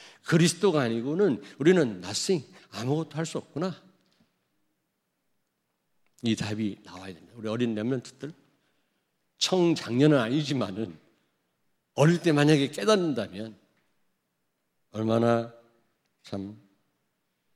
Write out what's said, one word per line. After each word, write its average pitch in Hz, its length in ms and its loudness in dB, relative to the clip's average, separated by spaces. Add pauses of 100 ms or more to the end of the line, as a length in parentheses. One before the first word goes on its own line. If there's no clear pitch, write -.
(240)
그리스도가 165 580 2
아니고는 127 600 0 (160)
우리는 170 240 4 (200)
nothing, 117 440 -4 (240)
아무것도 143 480 -4
할 160 80 -4
수 - 120 -10
없구나. 170 360 -8 (2500)
이 113 140 0
답이 104 480 -6
나와야 95 280 -18
됩니다. 82 240 -20
우리 110 120 -10
어린 117 260 -2
렘넌트들, 123 580 -6 (1040)
청장년은 151 800 2
아니지만은 113 800 -4 (1000)
어릴 165 280 4
때 170 100 2
만약에 147 380 4
깨닫는다면 117 880 -2 (1300)
얼마나 113 600 0 (680)
참 101 480 -12 (840)